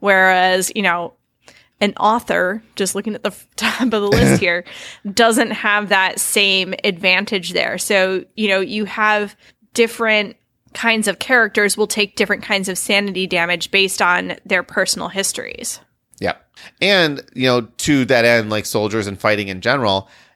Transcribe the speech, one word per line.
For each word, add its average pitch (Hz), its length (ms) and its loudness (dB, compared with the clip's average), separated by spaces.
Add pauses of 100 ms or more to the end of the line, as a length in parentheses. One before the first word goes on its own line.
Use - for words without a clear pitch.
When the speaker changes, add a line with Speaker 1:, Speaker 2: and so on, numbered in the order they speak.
Speaker 1:
Whereas, 185 760 4
you 208 80 -4
know, 175 320 -2 (680)
an 202 180 0
author, 208 640 0 (140)
just 190 180 -2
looking 208 200 -6
at - 100 -12
the 202 60 -2
f-, - 200 -20
<laughs> - 60 -20
top 220 260 -4
of 247 80 0
the 220 180 0
list - 320 4
Speaker 2:
<laughs> - 0 -
Speaker 1:
here, 175 240 0 (480)
doesn't 233 380 4
have 208 380 0
that 190 320 2
same 190 540 0 (100)
advantage 185 680 -2
there. - 260 -2
So, 190 460 0 (120)
you 214 120 -2
know, 190 120 2
you 208 240 -4
have 208 520 -2 (380)
different 220 640 0 (380)
kinds 226 340 0
of 180 100 -2
characters 214 580 0
will 208 120 0
take 208 280 -2
different 202 280 -2
kinds 196 240 -2
of 180 100 -4
sanity 196 480 -2
damage 175 440 -2
based 190 300 0
on 180 360 0 (100)
their 185 160 0
personal - 460 -4
histories. - 720 -8 (400)
Speaker 2:
Yep. 92 200 -4 (400)
And, 170 400 2 (140)
you 131 120 0
know, 123 160 2
to 135 420 0
that 120 200 4
end, 117 240 4
like, 107 160 -2
soldiers 107 440 -2
and 98 100 -10
fighting 104 300 0
in 92 120 -8
general, 110 480 0 (280)